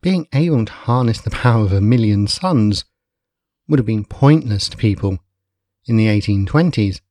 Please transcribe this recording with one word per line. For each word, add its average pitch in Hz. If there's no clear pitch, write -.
Being 180
able 143
to -
harness 120
the -
power 113
of 98
a 98
million 104
suns 107
would 143
have 110
been 107
pointless 135
to -
people 98
in 120
the 110
eighteen 101
twenties 127